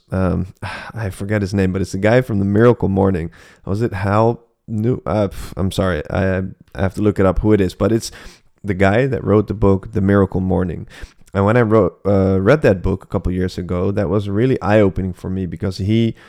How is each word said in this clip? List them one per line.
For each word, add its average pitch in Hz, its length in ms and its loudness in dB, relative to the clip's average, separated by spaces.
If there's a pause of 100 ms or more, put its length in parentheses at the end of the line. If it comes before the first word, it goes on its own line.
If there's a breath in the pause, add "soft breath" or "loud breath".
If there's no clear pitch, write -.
(120)
um, 92 440 -2
<sighs> - 60 -20 (320 loud breath)
I 107 180 -8
forget 101 300 -4
his 98 120 -4
name, 95 180 2
but 95 100 -2
it's - 120 -6
the 95 40 -4
guy 107 220 2
from 113 200 -2
The 98 60 0
Miracle 110 440 4
Morning. 95 420 0 (320 loud breath)
Was 101 180 -4
it 117 120 -2
Hal 104 480 0 (260)
New-, 110 380 -2
uh, 101 220 0
pff, - 300 -12
I'm 92 140 -2
sorry, 90 380 -2
I, 95 300 -2 (340)
I - 80 -2
have 95 140 -2
to - 80 -4
look 104 160 2
it 98 80 4
up 87 100 2
who 107 160 2
it 101 80 6
is, 92 140 -2
but 98 160 0
it's 113 180 -2 (540 loud breath)
the 101 100 -4
guy 98 320 2
that 131 180 -4
wrote 104 240 2
the 101 60 -4
book, 98 380 0
The 104 100 -2
Miracle 95 400 2
Morning. 90 460 -4 (480 loud breath)
And 98 100 2
when 107 100 4
I 123 60 4
wrote, 107 420 2
uh, 95 380 2
read 139 220 4
that 98 180 2
book 92 220 -2
a - 40 -20
couple 90 240 -4
years 92 280 -4
ago, 90 320 -2
that 101 180 -2
was 101 180 -2
really 113 340 0
eye-opening 95 520 2
for - 160 -12
me 95 160 -4
because 87 320 -6
he 110 380 0 (140 loud breath)